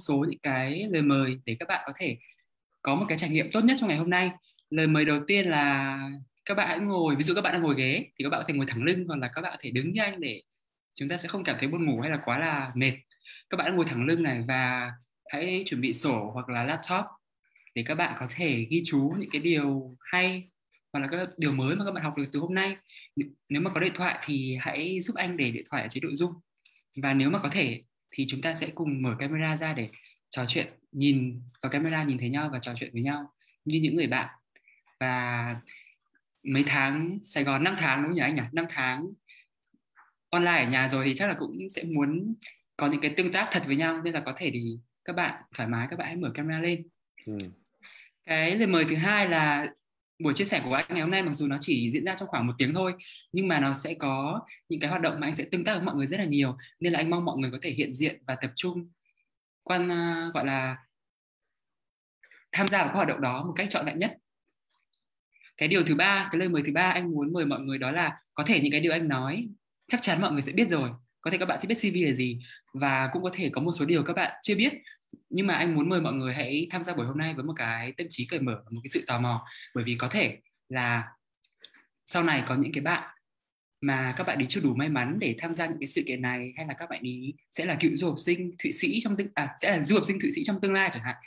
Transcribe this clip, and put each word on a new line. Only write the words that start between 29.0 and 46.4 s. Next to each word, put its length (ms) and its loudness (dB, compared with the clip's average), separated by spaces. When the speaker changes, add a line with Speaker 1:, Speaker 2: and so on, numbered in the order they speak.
Speaker 1:
mở 180 0
camera 380 -2
ra 160 -2
để 160 -4
trò 180 -2
chuyện, 200 -2
nhìn 500 2
vào 100 -4
camera, 320 0
nhìn 140 0
thấy 120 -2
nhau 240 -2
và 60 -6
trò 160 -6
chuyện 180 -8
với 80 -2
nhau 320 -4
như 140 2
những 160 2
người 120 2
bạn. 220 -2
Và 560 0
mấy 240 4
tháng 560 0
Sài 200 -2
Gòn, 200 2
năm 160 2
tháng 220 2
đúng 80 0
không 60 0
nhỉ 60 0
anh 140 2
nhỉ? 60 0
Năm 180 0
tháng 380 -2
online 340 4
ở 60 2
nhà 180 4
rồi 180 0
thì 100 2
chắc 120 0
là 60 0
cũng 360 -6
sẽ 140 -6
muốn 500 0
có 100 0
những 140 2
cái 160 0
tương 140 2
tác 200 0
thật 140 0
với 100 2
nhau, 260 0
nên 120 -4
là 60 -2
có 180 -6
thể 160 -2
thì 240 -4
các 100 -6
bạn 280 -2
thoải 140 -4
mái, 200 -2
các 100 -6
bạn 80 -6
hãy 80 -8
mở 180 -4
camera 260 -4